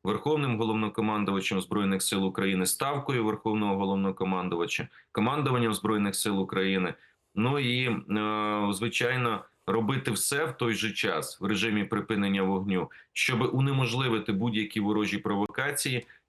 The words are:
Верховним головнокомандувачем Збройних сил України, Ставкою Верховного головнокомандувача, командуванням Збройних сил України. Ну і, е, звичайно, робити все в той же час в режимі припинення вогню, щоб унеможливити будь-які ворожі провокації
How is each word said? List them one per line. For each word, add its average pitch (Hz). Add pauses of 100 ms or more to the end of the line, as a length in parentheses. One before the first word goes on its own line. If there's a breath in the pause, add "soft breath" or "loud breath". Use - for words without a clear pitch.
Верховним 127
головнокомандувачем 107
Збройних 98
сил 95
України, 92
Ставкою 135
Верховного 107
головнокомандувача, 95 (240 loud breath)
командуванням 123
Збройних 104
сил 101
України. 95 (400 soft breath)
Ну 127
і, 127
е, 107
звичайно, 120 (220)
робити 117
все 139
в 127
той 117
же 104
час 87
в 92
режимі 104
припинення 98
вогню, 95 (220 loud breath)
щоб -
унеможливити 127
будь-які 107
ворожі 104
провокації 123 (220 loud breath)